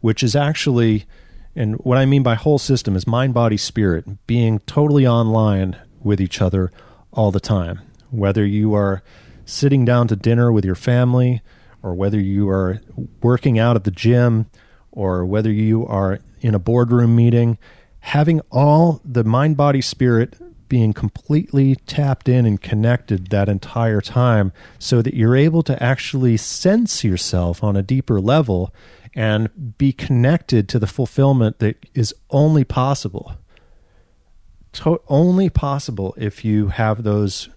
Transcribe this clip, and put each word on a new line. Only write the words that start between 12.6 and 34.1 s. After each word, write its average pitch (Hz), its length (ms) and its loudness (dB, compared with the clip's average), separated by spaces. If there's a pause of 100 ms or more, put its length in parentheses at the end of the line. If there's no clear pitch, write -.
working 123 380 2
out 117 160 2
at 95 100 -2
the 101 60 -2
gym 117 560 2 (440)
or 92 340 -4
whether 107 260 -2
you 110 340 0
are 98 340 -2 (220)
in 113 140 0
a 98 40 2
boardroom 120 560 2
meeting, 117 420 2 (440)
having 151 380 0 (120)
all 147 520 2
the 123 200 -2
mind, 135 340 2
body, 143 240 2
spirit 123 540 0 (320)
being 113 260 2
completely 135 840 -2 (120)
tapped 139 420 -2
in 123 160 4
and 104 160 0
connected 107 680 -2
that 101 180 0
entire 107 520 -2
time 110 520 0 (240)
so - 240 0
that 127 140 -4
you're 120 200 2
able 156 280 2
to 131 180 -4
actually 127 560 0
sense - 680 -2
yourself 87 600 -2
on 101 120 0
a 98 60 0
deeper 117 400 -2
level 107 500 0 (440)
and 110 640 -4
be 139 120 2
connected 123 800 0
to - 80 -2
the 107 80 -2
fulfillment 131 720 0
that 110 180 -2 (200)
is 113 180 -2 (160)
only 147 340 2
possible. 127 680 -6 (1400)